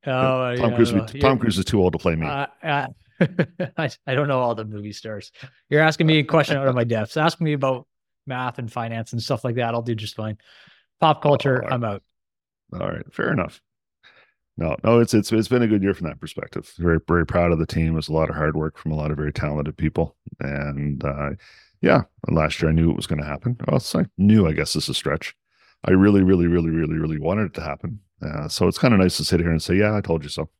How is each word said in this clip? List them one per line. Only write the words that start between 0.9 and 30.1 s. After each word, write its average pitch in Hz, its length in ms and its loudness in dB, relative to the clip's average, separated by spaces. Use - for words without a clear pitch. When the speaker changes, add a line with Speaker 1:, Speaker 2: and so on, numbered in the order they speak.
Speaker 1:
I - 20 -2
don't 101 80 2
Speaker 2:
would, 107 140 -10
Speaker 1:
know. 139 60 -10
Speaker 2:
Tom 135 100 6
Speaker 1:
You're 127 80 2
Speaker 2:
Cruise 104 200 0
is 92 60 0
too 104 160 2
old 90 140 4
to 82 40 -4
play 82 180 0
me. 80 100 -2
Speaker 1:
Uh, 139 200 -4
uh, 143 240 -2
<laughs> 175 80 4
I, 151 120 -4
I 135 80 -4
don't 143 140 0
know 131 120 0
all 120 140 -2
the 107 100 -8
movie 104 280 -12
stars. 107 400 -14
You're 151 120 4
asking 160 240 2
me 156 120 4
a 139 60 2
question 151 340 2
out 135 100 0
of 127 60 0
my 120 100 0
depths. 110 320 -2
Ask 160 240 0
me 151 140 0
about 131 320 -2
math 127 320 -6
and 117 120 -8
finance 113 440 -8
and 113 80 -4
stuff 127 200 -4
like 120 140 -4
that. 120 180 -2
I'll 120 80 -2
do 117 120 -4
just 107 220 -10
fine. 107 200 -8
Pop 156 220 2
culture, 135 400 2
Speaker 2:
All - 60 -8
right. - 40 -2
Speaker 1:
I'm 120 120 -2
out. 101 180 -6
Speaker 2:
All 50 140 -6
right. - 260 -10
Fair - 180 -2
enough. - 280 -4
No, 80 240 -2
no, 117 180 6
it's, 113 120 2
it's, 107 200 2
it's 110 160 2
been 123 120 2
a 117 60 2
good 104 160 2
year 98 100 0
from 87 140 -6
that - 120 -10
perspective. - 600 -12
Very, 82 280 2
very 85 200 2
proud 87 260 2
of 80 60 2
the 80 80 0
team. 82 220 -2
It 82 80 -2
was 78 120 -6
a 78 60 -4
lot 80 160 0
of 80 60 -8
hard 78 200 -2
work 78 220 -6
from 80 120 -6
a 78 60 -2
lot 76 140 -4
of 73 80 -4
very 73 120 -4
talented 73 460 -6
people. - 400 -2
And, 71 640 -6
uh, 71 280 -4
yeah, - 220 4
last 78 360 0
year 80 80 2
I - 20 2
knew 80 160 4
it - 80 2
was - 100 -8
gonna 76 200 -4
happen. 117 320 -6
Well, 143 80 0
it's - 180 -4
like, - 120 0
knew, 104 320 6
I 78 40 0
guess, 73 220 -2
is 76 140 -2
a 65 60 -6
stretch. - 400 -6
I - 60 0
really, 98 320 8
really, 92 240 6
really, 85 240 2
really, 80 240 0
really 78 240 -2
wanted 90 300 -2
it - 80 -14
to 82 40 -8
happen. 76 400 -8
Uh, - 260 -8
so - 180 0
it's - 120 0
kinda 120 180 4
nice 92 220 4
to 76 80 -4
sit 87 140 2
here 85 100 0
and 80 120 0
say, 90 120 -2
"Yeah, 107 200 2
I 104 60 -2
told 82 220 -2